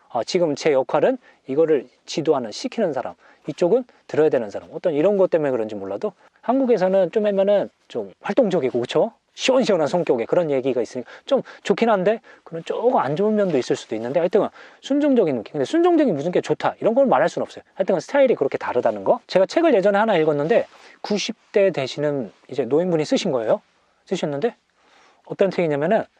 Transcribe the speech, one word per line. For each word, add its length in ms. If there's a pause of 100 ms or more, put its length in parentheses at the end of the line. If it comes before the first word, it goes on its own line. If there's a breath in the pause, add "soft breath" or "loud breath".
아, 140
지금 320
제 180
역할은 440 (300 soft breath)
이거를 400 (180)
지도하는, 460
시키는 420
사람, 220 (320 soft breath)
이쪽은 380 (220 soft breath)
들어야 220
되는 200
사람. 240
어떤 200
이런 240
것 120
때문에 220
그런지 240
몰라도, 380 (280 soft breath)
한국에서는 680
좀 140
하면은 440 (180)
좀 340
활동적이고, 580
그쵸? 340 (200)
시원시원한 540
성격의 380
그런 260
얘기가 300
있으니까 280 (160 loud breath)
좀 160 (220 loud breath)
좋긴 260
한데, 300 (240 loud breath)
그런 220
조금 320
안 180
좋은 200
면도 220
있을 200
수도 180
있는데, 240
하여튼 300 (320 loud breath)
순종적인 560
느낌. 160
근데 100
순종적인 500
무슨 200
게 80
좋다 400
이런 120
걸 120
말할 240
수는 140
없어요. 200 (120)
하여튼 260
스타일이 340
그렇게 220
다르다는 480
거. 220
제가 180
책을 280
예전에 240
하나 200
읽었는데, 500 (320 loud breath)
구십 540
대 180
되시는 600 (160)
이제 160
노인분이 400
쓰신 260
거예요. 300 (440)
쓰셨는데, 500 (720 soft breath)
어떤 240
책이냐면은 540 (160)